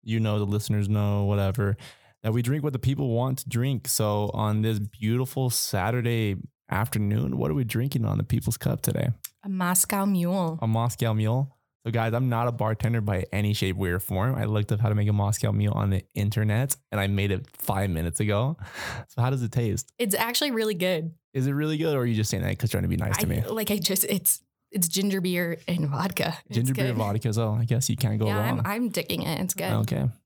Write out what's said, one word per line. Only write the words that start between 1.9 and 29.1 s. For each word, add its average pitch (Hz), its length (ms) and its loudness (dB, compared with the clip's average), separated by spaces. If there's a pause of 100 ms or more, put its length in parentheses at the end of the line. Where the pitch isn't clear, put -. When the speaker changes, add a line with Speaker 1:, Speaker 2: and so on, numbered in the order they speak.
Speaker 1:
that 110 100 0
we 117 80 2
drink 135 220 0
what 147 100 -2
the 131 60 -4
people 139 300 0
want 123 300 0
to - 100 -10
drink. 123 400 -2
So 104 440 2
on 107 300 2
this 110 160 2
beautiful 120 720 0
Saturday 113 880 0 (340)
afternoon, 107 680 0
what 127 120 0
are 156 40 0
we 139 100 0
drinking 117 400 -2
on 101 140 2
the 101 60 0
People's 117 320 0
Cup - 260 -2
today? - 260 0 (340)
Speaker 2:
A 196 60 -8
Moscow 185 560 0
Mule. 175 580 0
Speaker 1:
A 117 60 0
Moscow 113 440 2
Mule. 113 380 2 (340)
So 117 60 -2
guys, 113 240 2
I'm 127 160 2
not 120 160 2
a 120 60 0
bartender 110 500 0
by 98 300 0
any 104 200 0
shape, 95 240 0
way, 95 140 0
or 87 80 0
form. 98 380 0
I 113 80 -2
looked 107 260 0
up 107 100 2
how 113 100 2
to 107 40 2
make 104 140 2
a 107 40 2
Moscow 104 380 0
Mule 104 240 2
on 101 160 0
the 95 120 0 (120)
internet, 107 640 0 (160)
and 107 80 -2
I 98 80 0
made 101 240 0
it 92 140 -4 (120)
five 98 320 0
minutes 82 300 -2
ago. 107 360 0 (520)
So - 120 -6
how 123 100 4
does 131 120 0
it 113 80 -2
taste? 110 480 -2
Speaker 2:
It's 208 160 0
actually 247 380 0
really 220 220 0
good. 165 380 -2 (220)
Speaker 1:
Is 135 140 0
it 143 40 0
really 151 240 0
good, 156 200 0
or 127 60 2
are 120 40 2
you 117 80 2
just 107 160 2
saying 92 140 -2
that 95 140 0
'cause - 120 0
trying 92 140 0
to 87 40 0
be 90 80 0
nice 98 220 0
to - 80 0
Speaker 2:
I, - 20 0
Speaker 1:
me? - 140 0
Speaker 2:
like, 214 300 -4
I 208 60 2
just, 185 260 0
it's, - 360 0 (300)
it's 180 180 0
ginger 196 320 0
beer 175 380 0 (100)
and 170 200 0
vodka. 160 580 -2
It's - 100 -12
Speaker 1:
Ginger 123 180 2
beer 131 100 0
Speaker 2:
good. 131 60 0
Speaker 1:
and 117 80 -2
vodka, 107 360 0
so 110 180 0
I 113 120 0
guess 117 260 0
you 110 60 0
can't 107 240 0
go 110 80 2
Speaker 2:
Yeah, 104 100 2 (100)
Speaker 1:
wrong. - 120 0
Speaker 2:
I'm, 110 60 0 (180)
I'm 240 40 -2
digging - 340 -4